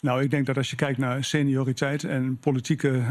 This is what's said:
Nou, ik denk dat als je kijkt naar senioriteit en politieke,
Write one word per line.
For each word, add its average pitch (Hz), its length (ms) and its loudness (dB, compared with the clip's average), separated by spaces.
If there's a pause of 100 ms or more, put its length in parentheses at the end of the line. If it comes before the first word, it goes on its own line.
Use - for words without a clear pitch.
Nou, 131 220 0
ik 139 80 0
denk 143 160 2
dat 135 100 0
als 135 140 -2
je 127 60 -8
kijkt 139 220 0
naar 131 260 -2
senioriteit 139 800 0
en 131 340 -2
politieke, 131 720 0